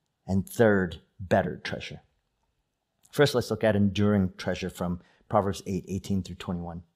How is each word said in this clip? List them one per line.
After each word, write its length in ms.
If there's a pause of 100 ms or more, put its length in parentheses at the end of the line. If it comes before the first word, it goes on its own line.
(260)
And 220
third, 520 (200)
better 380
treasure. 420 (1080)
First, 240
let's 160
look 140
at 120
enduring 640
treasure 320
from 300 (280)
Proverbs 380
eight 220
eighteen 340
through 140
twenty-one. 480 (120)